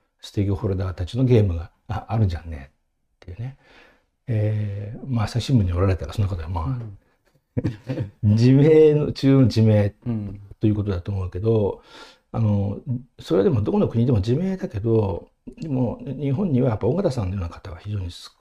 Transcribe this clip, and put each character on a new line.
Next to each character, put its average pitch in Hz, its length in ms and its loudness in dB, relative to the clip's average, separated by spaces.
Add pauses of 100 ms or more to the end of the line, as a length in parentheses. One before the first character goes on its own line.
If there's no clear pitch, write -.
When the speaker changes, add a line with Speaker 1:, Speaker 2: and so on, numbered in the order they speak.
(220)
Speaker 1:
ス - 100 -20
テ 101 120 -2
ー 98 40 -2
ク 101 80 0
ホ - 140 -4
ル 95 80 -2
ダ 92 120 -4
ー 90 40 -6
た 87 120 -6
ち 117 120 -8
の 131 80 2
ゲ 120 140 6
ー 101 60 4
ム 87 100 0
が、 82 160 -10 (160)
あ、 - 220 -8
あ 110 80 -2
る 110 100 4
じ 85 80 -2
ゃ 78 60 -8
ん 80 80 -14
ね 69 220 -14
っ - 40 -20 (440)
て - 120 -18
い - 20 -12
う - 60 -20
ね。 127 180 -10 (680)
え 107 720 -4
ー、 - 80 -16
ま 120 180 -2
あ、 - 20 -4
朝 117 140 -4
日 - 80 -6
新 131 120 4
聞 101 40 2
に 90 100 0
お 90 60 0
ら 98 80 4
れ 95 80 2
た 82 100 -8
ら 76 80 -10
そ - 80 -2
ん - 20 4
な 95 60 0
こ 98 60 -6
と 82 80 -8
は 80 60 -10
ま 87 120 -4
あ、 - 40 -4
Speaker 2:
う 131 40 -4
ん。 113 280 -8 (1300)
Speaker 1:
<laughs> 104 120 4
自 120 160 6
明 151 440 8
の 147 160 0
中 135 220 2
の 135 100 6
自 113 180 2
明 107 300 4 (140)
Speaker 2:
う 120 60 -4
ん。 101 300 -8 (180)
Speaker 1:
と 113 80 0
い 107 40 4
う 104 40 0
こ 104 80 -2
と 101 80 -4
だ 90 100 -4
と 104 100 -8
思 95 140 -4
う 87 60 -8
け 92 80 -8
ど、 107 420 0 (500)
あ 120 80 -4
の、 104 400 0 (400)
そ 160 180 -2
れ 196 60 4
で 208 60 4
も 120 120 0
ど 131 100 -2
こ 208 80 0
の 170 80 2
国 117 180 0
で 131 60 2
も 110 80 2
自 113 160 0
明 190 220 -2
だ 190 100 -8
け 101 120 -8
ど、 107 500 -2 (300)
で 165 100 -8
も 127 360 -2
日 139 260 -6
本 175 200 -2
に 123 100 2
は 135 80 2
や 110 60 -2
っ - 20 -4
ぱ - 100 -2
緒 131 60 2
方 180 180 0
さ 123 120 -4
ん 90 60 -4
の 95 60 -6
よ 101 40 -4
う 90 40 -4
な 82 60 -6
方 - 220 -16
は 82 60 -14
非 104 140 -12
常 101 80 -4
に 90 120 -8
少 - 300 -20